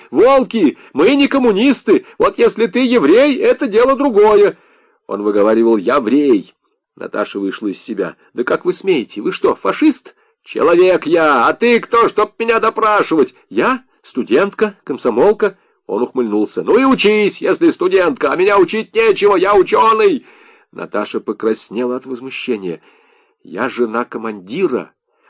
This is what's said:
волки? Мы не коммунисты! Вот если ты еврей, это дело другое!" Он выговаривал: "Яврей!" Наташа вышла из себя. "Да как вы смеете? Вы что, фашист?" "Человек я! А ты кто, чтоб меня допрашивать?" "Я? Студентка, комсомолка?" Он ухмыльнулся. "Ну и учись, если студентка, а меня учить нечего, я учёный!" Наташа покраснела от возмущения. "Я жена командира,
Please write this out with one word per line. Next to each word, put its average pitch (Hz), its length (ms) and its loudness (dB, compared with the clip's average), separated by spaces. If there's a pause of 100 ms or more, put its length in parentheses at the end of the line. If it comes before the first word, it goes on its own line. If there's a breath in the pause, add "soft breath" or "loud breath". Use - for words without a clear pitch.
(100)
волки? 226 680 2 (140)
Мы 208 240 2
не 277 100 2
коммунисты! 240 800 0 (120 loud breath)
Вот - 200 0
если 226 280 0
ты 233 120 -4
еврей, 247 580 2
это 247 300 0
дело 240 300 2
другое!" 208 600 4 (500 soft breath)
Он 101 160 -8
выговаривал: 110 540 2
"Яврей!" 123 800 0 (420)
Наташа - 440 -8
вышла 98 280 -6
из 90 140 -10
себя. 92 340 -8 (160 soft breath)
"Да - 120 -6
как - 200 -4
вы 180 80 -2
смеете? 175 480 -4
Вы 170 120 -4
что, 156 220 -2
фашист?" - 600 -2 (300)
"Человек 170 600 2
я! 151 400 2
А 156 60 2
ты 233 280 2
кто, 233 280 0
чтоб - 300 -2
меня 226 220 0
допрашивать?" 202 760 0 (160 soft breath)
"Я? 214 340 -2 (180)
Студентка, 196 840 -2
комсомолка?" 151 760 -2 (280)
Он 107 160 -4
ухмыльнулся. 107 600 -4
"Ну 147 160 2
и 269 60 2
учись, 214 580 0
если 170 280 0
студентка, 175 600 -2
а 143 60 -4
меня 196 220 2
учить 196 360 -2
нечего, 208 420 2
я 190 180 0
учёный!" 220 720 2 (460 soft breath)
Наташа 101 480 -6
покраснела 113 760 -4
от 127 100 -12
возмущения. 117 760 -8 (600 soft breath)
"Я 104 260 -8
жена 117 360 -4
командира, 110 880 -6 (380)